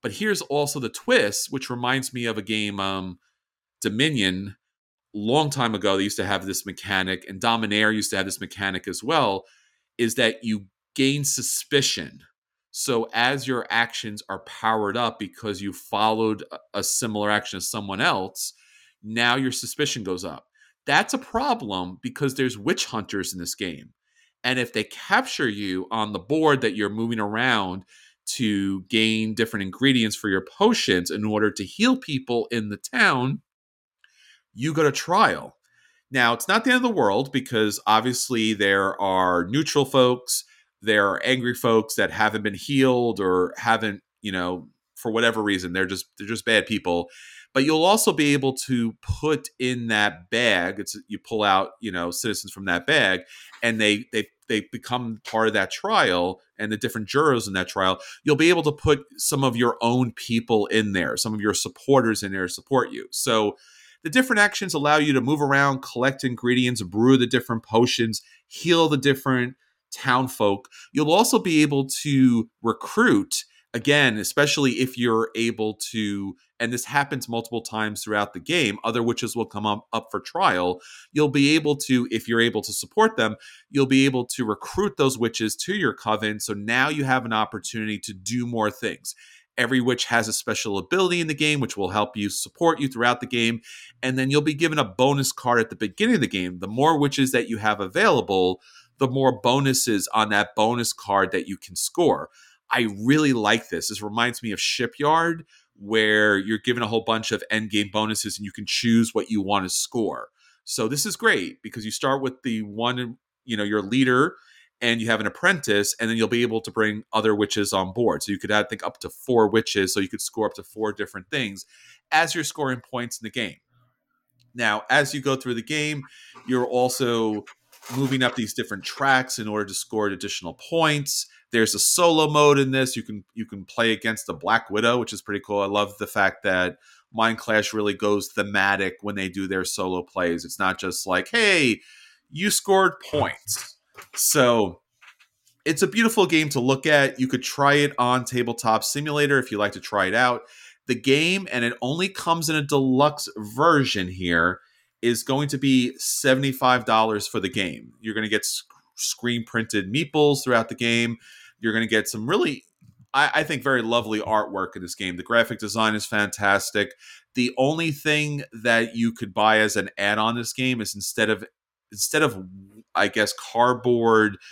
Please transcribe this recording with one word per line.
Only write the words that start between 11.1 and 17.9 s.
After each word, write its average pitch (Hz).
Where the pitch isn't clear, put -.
suspicion. -
So 113
as 123
your 123
actions 113
are 95
powered 110
up 113
because 101
you 98
followed 110
a, -
a 98
similar 104
action 104
as 90
someone 101